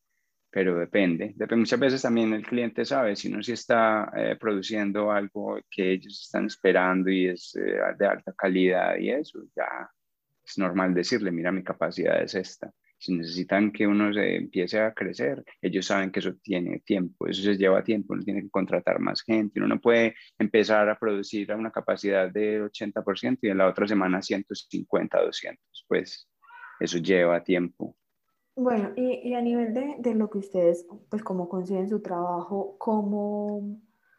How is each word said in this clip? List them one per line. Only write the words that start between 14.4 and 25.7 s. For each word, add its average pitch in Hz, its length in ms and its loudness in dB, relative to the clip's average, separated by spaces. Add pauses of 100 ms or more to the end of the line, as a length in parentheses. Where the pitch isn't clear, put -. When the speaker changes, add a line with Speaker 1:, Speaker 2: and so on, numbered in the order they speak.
Speaker 1:
a 110 140 2
crecer, 120 500 -4 (180)
ellos 92 240 -2
saben 98 260 0
que 98 80 -4
eso 92 220 -4
tiene 90 400 -4
tiempo, 90 460 -2
eso 95 160 -2
se 101 140 4
lleva 95 260 4
tiempo, 104 300 -2
uno 95 100 -4
tiene 101 200 -4
que 101 60 -14
contratar 92 500 0
más 92 240 -2
gente, 107 360 0
uno 101 100 2
no 110 100 0
puede 117 360 4 (220)
empezar 107 520 4
a 107 100 -2
producir 101 520 -4
a 104 40 -2
una 113 160 -6
capacidad 98 580 0
de 107 320 0
ochenta 104 420 -6
por 98 140 -2
ciento 123 300 -2
y 98 40 2
en 95 80 2
la 95 100 6
otra 104 180 2
semana 95 340 2
ciento 98 340 -4
cincuenta, - 680 0
doscientos, - 640 -6